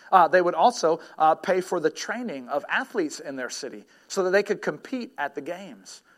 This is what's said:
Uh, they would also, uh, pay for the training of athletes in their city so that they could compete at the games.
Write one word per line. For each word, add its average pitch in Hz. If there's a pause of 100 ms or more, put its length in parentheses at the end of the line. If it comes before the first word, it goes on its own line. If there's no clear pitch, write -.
(120)
Uh, 175
they 180
would 170
also, 170 (180)
uh, 156
pay 185
for 180
the 156
training 165
of 139
athletes 175
in 143
their 123
city 110 (240)
so 190
that 185
they 202
could 202
compete 220
at 143
the 151
games. 143 (160)